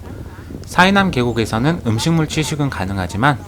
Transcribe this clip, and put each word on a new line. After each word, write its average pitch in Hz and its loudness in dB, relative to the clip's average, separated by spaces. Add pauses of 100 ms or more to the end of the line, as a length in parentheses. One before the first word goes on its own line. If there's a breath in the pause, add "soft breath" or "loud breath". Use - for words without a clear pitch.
(640 loud breath)
사이남 190 4
계곡에서는 120 0
음식물 147 2
취식은 147 -2
가능하지만 98 0 (100)